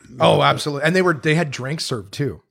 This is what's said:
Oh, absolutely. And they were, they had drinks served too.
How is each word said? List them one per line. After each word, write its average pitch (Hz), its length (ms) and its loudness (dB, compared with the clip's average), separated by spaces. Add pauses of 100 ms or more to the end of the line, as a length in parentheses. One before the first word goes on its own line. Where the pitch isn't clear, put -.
(200)
Oh, 160 220 4
absolutely. 143 440 0
And 175 80 2
they 185 80 4
were, 175 120 2
they 151 200 0
had 165 160 0
drinks 135 340 -8
served 104 280 -8
too. 127 280 -4 (100)